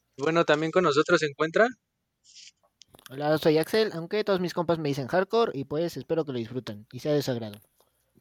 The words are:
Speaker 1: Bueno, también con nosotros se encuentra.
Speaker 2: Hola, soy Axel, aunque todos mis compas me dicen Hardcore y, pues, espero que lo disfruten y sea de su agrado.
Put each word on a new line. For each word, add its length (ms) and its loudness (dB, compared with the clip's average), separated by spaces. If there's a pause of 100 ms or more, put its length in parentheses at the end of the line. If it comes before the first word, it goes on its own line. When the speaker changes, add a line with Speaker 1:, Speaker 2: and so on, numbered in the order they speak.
(180)
Speaker 1:
Bueno, 280 2
también 260 2
con 140 4
nosotros 340 4
se 80 -2
encuentra. 400 2 (1400)
Speaker 2:
Hola, 300 0
soy 180 6
Axel, 360 0
aunque 300 -4
todos 160 0
mis 140 -4
compas 260 0
me 80 -4
dicen 200 -2
Hardcore 460 0
y, 120 -6
pues, 320 -4
espero 260 -2
que 80 -8
lo 60 -4
disfruten 560 -8
y 60 -12
sea 120 -2
de 100 2
su 100 -2
agrado. 280 -6 (600)